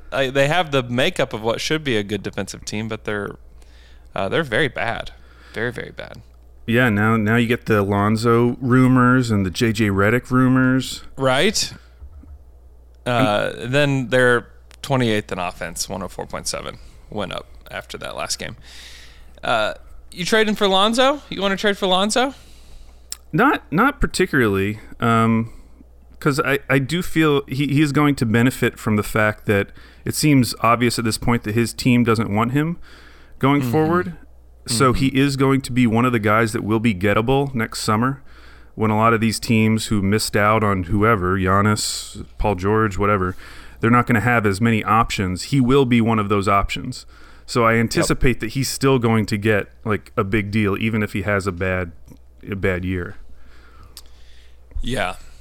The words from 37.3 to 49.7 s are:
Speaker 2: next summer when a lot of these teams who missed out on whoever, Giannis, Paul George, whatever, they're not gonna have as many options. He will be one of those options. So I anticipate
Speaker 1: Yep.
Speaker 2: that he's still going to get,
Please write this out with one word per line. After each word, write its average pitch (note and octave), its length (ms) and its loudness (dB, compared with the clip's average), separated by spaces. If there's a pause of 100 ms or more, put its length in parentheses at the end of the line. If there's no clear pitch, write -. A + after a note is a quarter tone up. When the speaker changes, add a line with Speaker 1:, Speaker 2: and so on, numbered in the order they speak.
Speaker 2:
next A2 280 -6
summer A#2+ 420 0 (500)
when G#2+ 160 0
a G#2+ 80 2
lot A2+ 160 4
of G#2+ 80 2
these A2+ 180 0
teams A2 480 2
who G#2 140 0
missed G#2 340 0
out G#2+ 280 4
on G2 200 0
whoever, G2 540 2
Giannis, G2+ 880 0 (140)
Paul G#2 160 0
George, G2+ 420 0
whatever, G2+ 380 0 (440)
they're A2+ 120 2
not A#2+ 160 4
gonna A2+ 140 2
have A#2 240 2
as F#2+ 160 0
many A2+ 220 0
options. G2 600 0
He C#3 180 0
will C3 240 4
be A#2+ 160 4
one A2 180 2
of G2+ 100 -2
those G2+ 180 0
options. G2+ 580 -2 (400)
So B2 200 0
I A2+ 100 4
anticipate C3 640 2
Speaker 1:
Yep. - 20 -10
Speaker 2:
that A2+ 120 -6
he's C3+ 180 -4
still C3+ 280 2
going A2+ 300 2
to A2 100 -2
get, G#2 320 0 (140)